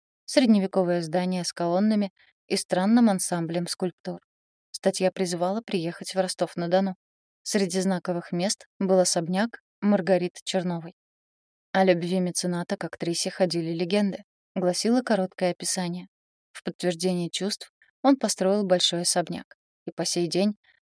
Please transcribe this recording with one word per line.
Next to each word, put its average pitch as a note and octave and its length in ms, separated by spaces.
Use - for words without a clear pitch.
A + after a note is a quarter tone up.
Средневековое F#3+ 800
здание F3+ 420
с - 80
колоннами G3 600
и - 80
странным G#3+ 520
ансамблем F3 600
скульптур. F3+ 520
Статья F#3 420
призывала F3+ 480
приехать E3+ 540
в F#3+ 40
Ростов-на-Дону. F3+ 800
Среди F#3+ 380
знаковых F3+ 520
мест F3 340
был F#3+ 180
особняк F3+ 600
Маргариты F#3 640
Черновой. E3+ 500
О F#3+ 120
любви F3+ 360
мецената F3+ 560
к - 80
актрисе E3+ 460
ходили E3+ 420
легенды, F#3 520
гласило A3 480
короткое F#3 500
описание. F3+ 560
В - 120
подтверждение F3 640
чувств - 400
он C4+ 140
построил G3+ 480
большой F3+ 380
особняк. F3 540
И E3+ 60
по E3+ 120
сей F3 220
день G3 300